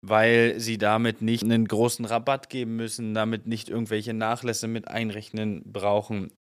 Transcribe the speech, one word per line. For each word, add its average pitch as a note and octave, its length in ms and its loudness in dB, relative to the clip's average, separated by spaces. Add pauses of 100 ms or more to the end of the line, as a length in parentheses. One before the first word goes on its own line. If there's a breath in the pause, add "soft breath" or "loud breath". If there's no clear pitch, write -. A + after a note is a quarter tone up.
weil A2+ 580 6
sie A2+ 200 -4
damit A2 420 2
nicht A2+ 220 0
einen A2+ 240 4
großen A#2 380 0
Rabatt A#2+ 440 -2
geben A#2 280 -6
müssen, A2+ 360 -6
damit A2 320 -2
nicht A2+ 240 -6
irgendwelche A2 460 -4
Nachlässe A2+ 520 -2
mit A2+ 200 -6
einrechnen G#2+ 760 -6 (100)
brauchen G#2 600 -2 (160)